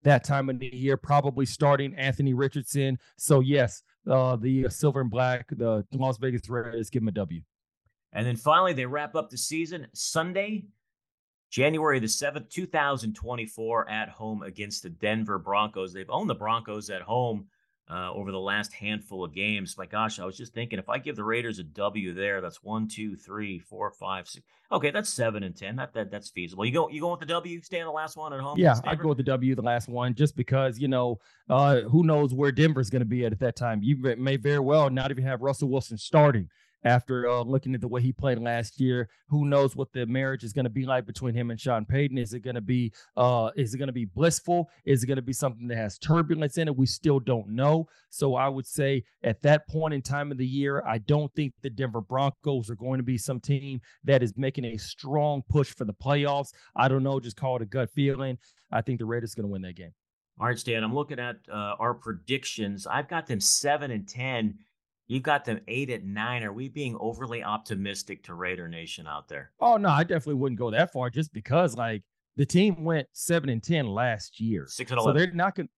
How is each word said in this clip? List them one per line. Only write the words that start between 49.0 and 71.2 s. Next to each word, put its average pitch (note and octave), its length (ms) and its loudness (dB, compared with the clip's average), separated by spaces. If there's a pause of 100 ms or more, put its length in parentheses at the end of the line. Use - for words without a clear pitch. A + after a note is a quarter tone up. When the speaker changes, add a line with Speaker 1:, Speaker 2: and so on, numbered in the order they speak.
Speaker 1:
at A2 200 0
that D3 260 4
point D#3 260 -2
in C3+ 80 -4
time C#3+ 300 -4
of C3 60 -8
the B2+ 80 0
year, C#3 380 -2
I A2+ 140 0
don't D3 380 2
think D3 260 -2
the C#3 80 -6
Denver A#2 300 -2
Broncos C3 680 -2
are A#2 60 -8
going B2+ 240 -4
to B2+ 60 -2
be B2 120 0
some A#2+ 220 -4
team C3+ 420 -2 (220)
that C3+ 220 6
is G#2 120 -2
making C3+ 280 -2
a A#2 120 -6
strong C#3+ 720 -2
push C#3+ 240 2
for - 120 -6
the G#2 100 -4
playoffs. C#3+ 580 0 (220)
I B2+ 140 6
don't C3 160 4
know, C3+ 160 0
just A#2 160 -12
call C3 180 -2
it A#2 80 -2
a - 20 -4
gut A#2 260 -2
feeling. C3+ 480 0 (340)
I A2+ 80 2
think A#2+ 180 -2
the A2+ 80 -4
Raiders A2+ 280 -4
are A#2 80 -6
gonna G2+ 100 -4
win F#2+ 100 -6
that F2+ 140 -10
game. F2 160 -16 (480)
Speaker 2:
All A2+ 80 2
right, A#2+ 100 0
Stan, A2+ 240 -2
I'm A2+ 140 -2
looking C#3+ 240 -4
at, A#2+ 160 -4 (120)
uh, G#2 300 -6
our A#2+ 160 0
predictions. G#2+ 960 -6
I've C#3+ 180 -2
got D#3+ 220 -6
them A2+ 100 -2
seven C#3+ 540 2
and G2+ 160 -6
ten. A#2+ 500 -2 (500)
You've B2+ 160 -2
got C#3+ 200 2
them A2+ 240 -4
eight B2 220 -4
and G2+ 240 -6
nine. A#2 280 -4
Are G#2 100 -6
we B2+ 180 -10
being B2 280 -6
overly A#2 440 -6
optimistic G2+ 800 -6
to F2+ 100 -16
Raider F2+ 320 -6
Nation E2 400 -12
out D2 220 -10
there? C#2+ 220 -12 (100)
Speaker 1:
Oh, A#3 160 6
no, G#3 140 2
I D3 140 4
definitely D3+ 320 -2
wouldn't B2+ 240 -2
go A#2+ 100 -2
that A2+ 220 2
far B2+ 180 -2
just D3+ 240 -4